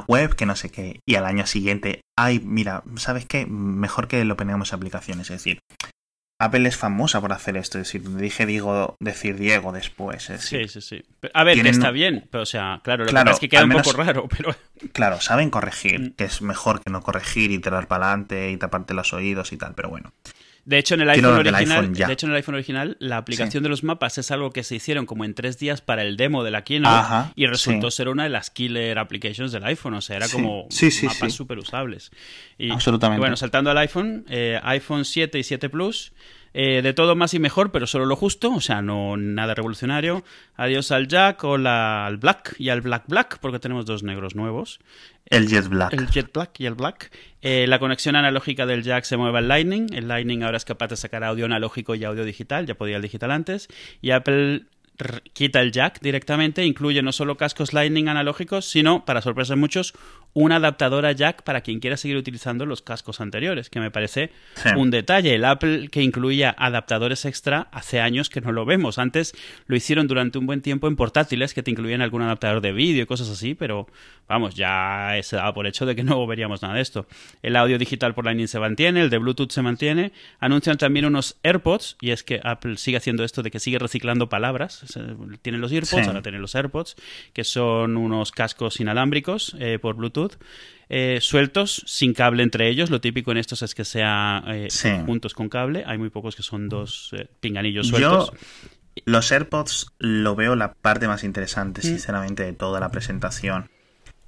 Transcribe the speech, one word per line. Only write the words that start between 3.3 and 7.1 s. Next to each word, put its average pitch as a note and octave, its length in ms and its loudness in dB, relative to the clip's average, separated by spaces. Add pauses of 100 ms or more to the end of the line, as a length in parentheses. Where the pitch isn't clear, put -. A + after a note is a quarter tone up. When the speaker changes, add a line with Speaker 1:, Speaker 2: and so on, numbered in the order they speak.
Speaker 1:
Mejor G2+ 640 -2
que A#2+ 180 0
lo G#2 120 0
pongamos G2+ 360 -2
aplicaciones". F#2 580 -10
Es F2+ 80 -10
decir, - 200 -8 (840)
Apple B2 280 4
es B2 80 -2
famosa G#2+ 440 0